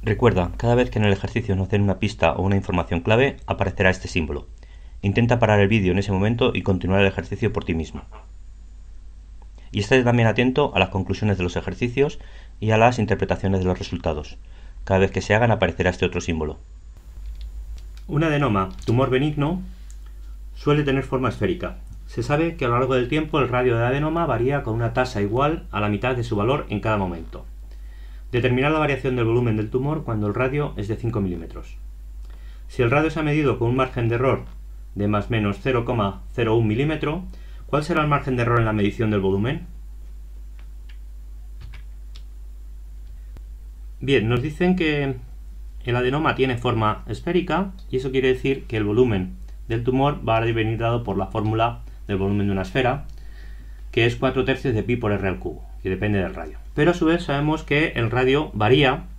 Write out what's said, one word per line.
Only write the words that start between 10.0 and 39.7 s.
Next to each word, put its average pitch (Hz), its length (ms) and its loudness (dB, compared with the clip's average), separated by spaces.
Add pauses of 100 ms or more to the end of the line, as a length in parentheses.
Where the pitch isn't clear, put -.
también 120 240 6
atento 127 480 2
a 90 40 4
las 92 100 4
conclusiones 95 480 0
de 90 60 2
los 87 120 -2
ejercicios 120 640 0 (420)
y 110 120 2
a 110 40 6
las 117 220 6
interpretaciones 95 640 2
de 92 40 0
los 90 140 2
resultados. 78 580 -4 (480)
Cada 95 160 4
vez 95 120 4
que 92 100 -2
se 104 120 2
hagan 113 160 6
aparecerá 90 380 2
este 90 160 0
otro - 160 0
símbolo. 78 380 -4 (1500)
Un 151 160 0
adenoma, 135 460 2 (160)
tumor 123 240 2
benigno, 147 540 0 (920)
suele 147 280 2
tener 135 220 2
forma 127 260 0
esférica. 90 480 -2 (260)
Se - 180 -6
sabe 151 340 0
que 135 100 -2
a - 20 2
lo 120 60 2
largo 127 220 2
del 123 120 2
tiempo 156 320 0
el 120 80 2
radio 123 280 4
del 117 100 2
adenoma 156 400 2
varía 131 360 0
con 110 120 -2
una 117 180 0
tasa 123 300 0
igual 139 480 0
a 101 100 -2
la 104 80 0
mitad 104 260 0
de 120 80 -2
su 110 140 -2
valor 123 320 2
en 104 120 -2
cada 110 180 0
momento, 90 480 -6 (840)
determinar 127 420 2
la 156 60 2
variación 139 380 0
del 120 80 2
volumen 117 320 2
del 110 140 -2
tumor 147 340 -2
cuando 107 220 -2
el 101 80 0
radio 135 420 -2
es 104 100 -4
de 104 100 -2
cinco 113 260 -2
milímetros. - 560 -6 (920)
Si - 140 -2
el 117 80 4
radio 151 200 4
se 160 100 -4
ha - 20 0
medido 147 360 2
con 117 120 0
un 123 60 2
margen 127 340 0
de 120 60 0
error 123 280 2 (500)
de 101 140 0
más 104 220 0
menos 104 320 0
cero 123 240 0
coma 113 340 0 (140)
cero 113 240 4
un 113 100 4
milímetro, 151 560 0 (440)
¿cuál 147 160 2
será 156 180 2
el 151 60 2
margen 139 280 2
de 120 60 2
error 120 160 4
en 113 80 4
la 107 80 2
medición 104 360 2
del 104 100 2
volumen? 98 460 0 (4000)